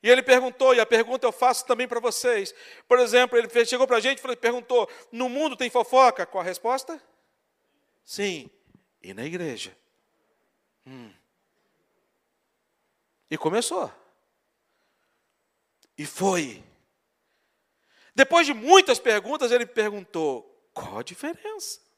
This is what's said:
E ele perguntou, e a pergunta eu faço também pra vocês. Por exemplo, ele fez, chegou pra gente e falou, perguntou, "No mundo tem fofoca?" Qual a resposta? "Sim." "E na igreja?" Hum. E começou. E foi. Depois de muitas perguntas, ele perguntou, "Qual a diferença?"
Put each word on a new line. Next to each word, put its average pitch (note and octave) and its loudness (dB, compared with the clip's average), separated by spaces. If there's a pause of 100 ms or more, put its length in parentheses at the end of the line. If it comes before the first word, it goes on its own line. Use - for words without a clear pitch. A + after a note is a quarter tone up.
E A3 2
ele B3+ 8
perguntou, B3+ 4
e A#3+ 4
a A3 2
pergunta A#3 0
eu A3 0
faço B3 0
também B3 -2
pra A#3+ -8
vocês. A3+ -4 (360)
Por B3 6
exemplo, B3 4
ele A3 0
fez, A#3 2
chegou B3+ 2
pra A#3+ 2
gente C4 -2
e - -20
falou, B3 -6
perguntou, A#3+ -2 (240)
"No B3 -4
mundo C#4 -4
tem A#3+ -6
fofoca?" B3 2
Qual F#3+ -8
a E3+ -6
resposta? B3+ -6 (1040)
"Sim." F#3 -8 (520)
"E F#2 -18
na A2 -12
igreja?" D3+ -10 (1080)
Hum. B2 -20 (2250)
E D#3 -6
começou. F#3+ -4 (2000)
E D3 -12
foi. D#3+ -4 (1500)
Depois D#4 4
de C#4+ -4
muitas C#4 4
perguntas, A#3 -2
ele A#3+ 2
perguntou, G3 -6
"Qual - -14
a A#2+ -10
diferença?" E4+ -14 (180)